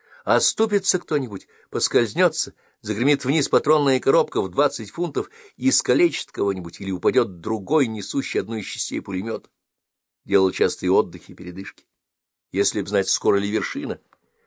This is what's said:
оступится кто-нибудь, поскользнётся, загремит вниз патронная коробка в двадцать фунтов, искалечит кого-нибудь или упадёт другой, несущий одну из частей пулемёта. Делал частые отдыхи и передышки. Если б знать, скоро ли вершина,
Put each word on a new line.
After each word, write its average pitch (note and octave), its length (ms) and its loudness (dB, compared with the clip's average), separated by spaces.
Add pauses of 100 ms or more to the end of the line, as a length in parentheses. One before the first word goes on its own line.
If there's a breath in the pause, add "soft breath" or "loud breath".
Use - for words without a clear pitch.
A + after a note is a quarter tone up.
(240 soft breath)
оступится F#3 720 2
кто-нибудь, B2+ 500 -4 (220 soft breath)
поскользнётся, B2+ 840 0 (260)
загремит A#2+ 440 0
вниз C#3+ 240 0
патронная C#3+ 520 2
коробка C#3 400 2
в F#2+ 100 -2
двадцать A#2 400 -2
фунтов, D3+ 400 -4 (260 loud breath)
искалечит C3 760 0
кого-нибудь F#2+ 480 -4
или F#2+ 100 -6
упадёт G2 500 0
другой, A2 460 0
несущий A2 540 -4
одну G#2 160 -4
из G2+ 100 -6
частей - 340 -6
пулемёта. F#2+ 480 -6 (760)
Делал F#2+ 260 4
частые F#2 400 0
отдыхи F#2 400 0
и - 40 -16
передышки. F2+ 520 -14 (640)
Если G2+ 320 0
б E2+ 60 -8
знать, G2 200 2
скоро - 280 2
ли G2+ 120 0
вершина, B2 520 -4 (460)